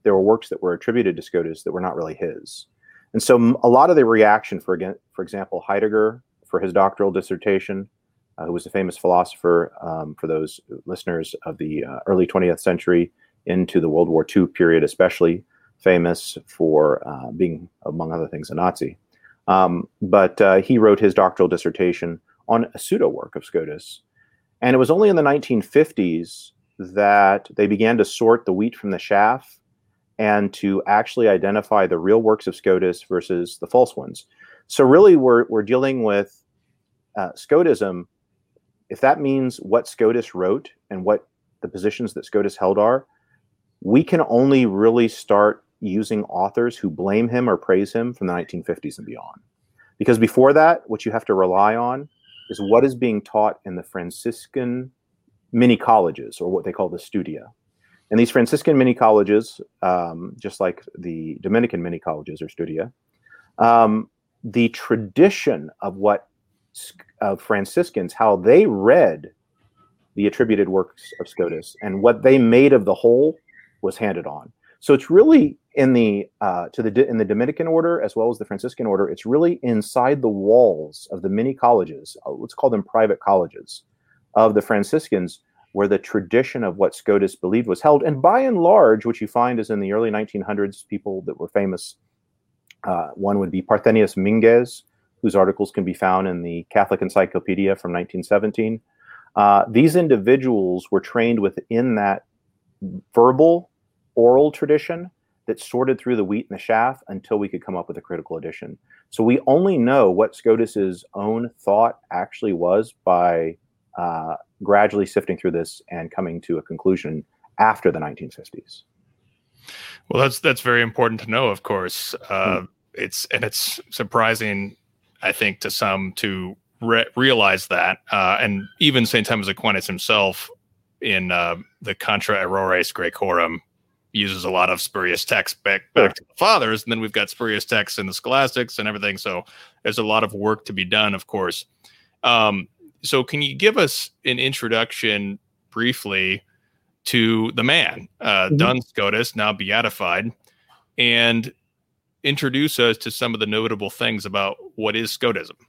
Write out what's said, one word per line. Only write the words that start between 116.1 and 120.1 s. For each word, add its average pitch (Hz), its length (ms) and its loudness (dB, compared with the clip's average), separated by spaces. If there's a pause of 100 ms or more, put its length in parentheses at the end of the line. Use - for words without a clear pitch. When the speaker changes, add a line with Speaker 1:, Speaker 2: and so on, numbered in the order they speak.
Speaker 1:
coming 85 300 -8
to 85 160 -6
a 78 60 -6
conclusion 78 600 -4 (340)
after 107 340 2
the 156 80 -6
nineteen 147 300 -12
fifties. - 540 -20 (1200)
Speaker 2:
Well, - 140 0